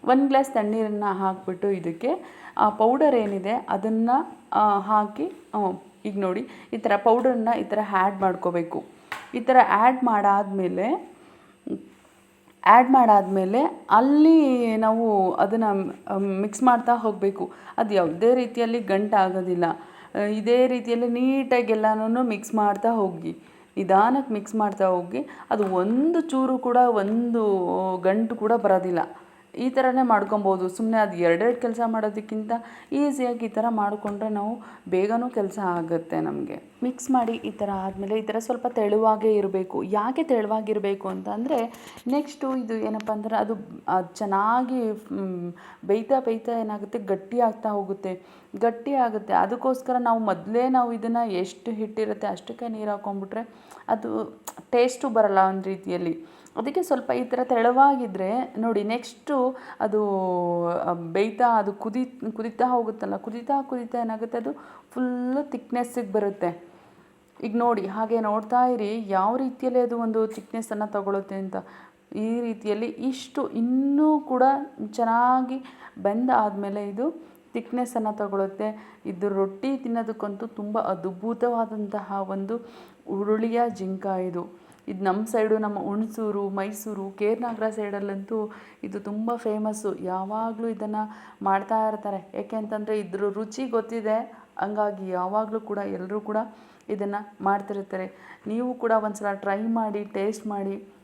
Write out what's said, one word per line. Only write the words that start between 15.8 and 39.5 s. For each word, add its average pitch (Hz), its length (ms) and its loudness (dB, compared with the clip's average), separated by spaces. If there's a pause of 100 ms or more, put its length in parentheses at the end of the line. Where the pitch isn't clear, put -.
ಆ, 196 40 -2
ಮಿಕ್ಸ್ 196 460 -2
ಮಾಡ್ತಾ 240 320 4
ಹೋಗಬೇಕು. 196 560 -2 (260)
ಅದು 220 160 0
ಯಾವುದೇ 180 420 4
ರೀತಿಯಲ್ಲಿ 233 440 0
ಗಂಟಾಗೋದಿಲ್ಲ. 190 840 2 (500)
ಆ, - 40 0
ಇದೇ 214 480 4
ರೀತಿಯಲ್ಲಿ 240 420 0
ನೀಟಾಗಿ 247 640 2
ಎಲ್ಲನೂ 220 520 2
ಮಿಕ್ಸ್ 220 320 -4
ಮಾಡ್ತಾ 208 340 2
ಹೋಗಿ, 180 480 -2 (400)
ನಿಧಾನಕ್ಕೆ 220 560 4
ಮಿಕ್ಸ್ 208 220 -6
ಮಾಡ್ತಾ 202 300 0
ಹೋಗಿ, 185 420 0 (240)
ಅದು 208 160 2
ಒಂದು 240 540 2
ಚೂರು 262 360 0
ಕೂಡ, 247 200 2
ಒಂದು 233 680 4 (540)
ಗಂಟು 214 380 0
ಕೂಡ 214 160 0
ಬರೋದಿಲ್ಲ. 190 480 2 (580)
ಈ 254 120 0
ಥರನೇ 262 320 2
ಮಾಡ್ಕೊಬೋದು. 202 680 2
ಸುಮ್ಮನೆ 220 280 0
ಅದು 202 200 2
ಎರಡೆರಡು 175 440 4
ಕೆಲಸ 233 240 -2
ಮಾಡೋದಕ್ಕಿಂತ 214 640 -4 (400)
ಈಸಿಯಾಗಿ 262 540 0
ಈ 220 40 -4
ಥರ 214 200 0
ಮಾಡಿಕೊಂಡ್ರೆ 208 600 -2
ನಾವು 214 320 -2 (280)
ಬೇಗನೂ 214 400 2
ಕೆಲಸ 202 300 -2
ಆಗುತ್ತೆ 165 600 -2
ನಮಗೆ. 147 500 -6 (120)
ಮಿಕ್ಸ್ 254 280 -4
ಮಾಡಿ 233 220 2
ಈ - 180 -6
ಥರ 202 220 -4
ಆದಮೇಲೆ, 196 460 -4
ಈ - 20 -2
ಥರ 220 180 -4
ಸ್ವಲ್ಪ 240 280 -4
ತೆಳುವಾಗೇ 220 680 2
ಇರಬೇಕು. 190 480 0